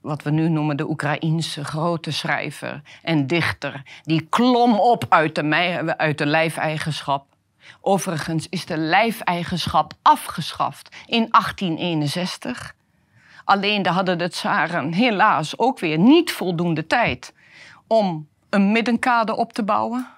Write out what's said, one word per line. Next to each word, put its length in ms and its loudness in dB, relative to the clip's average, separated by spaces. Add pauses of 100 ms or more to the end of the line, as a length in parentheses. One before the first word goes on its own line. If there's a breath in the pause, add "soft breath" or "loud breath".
wat 220 -8
we 80 -2
nu 180 2
noemen 280 0
de 120 -4
Oekraïense 760 -2
grote 460 -4
schrijver 680 -6 (200 loud breath)
en 260 0
dichter. 540 -2 (220 loud breath)
Die 180 0
klom 520 2
op 360 2
uit 260 4
de 80 -2
mei-, 540 0
uit 200 0
de 80 -2
lijfeigenschap. 1000 -2 (560 loud breath)
Overigens 680 -2
is 160 -6
de 120 -6
lijfeigenschap 1200 0
afgeschaft 960 0 (100)
in 260 0
achttien 460 0
eenenzestig. 1000 -4 (680 soft breath)
Alleen 380 2
daar 120 2
hadden 240 0
de 120 -2
tsaren 640 -2
helaas 640 2
ook 220 0
weer 180 -2
niet 340 6
voldoende 560 -2
tijd 460 -2 (540 loud breath)
om 400 0 (220)
een 220 4
middenkade 640 2
op 180 -4
te 100 -4
bouwen. 440 -2 (100)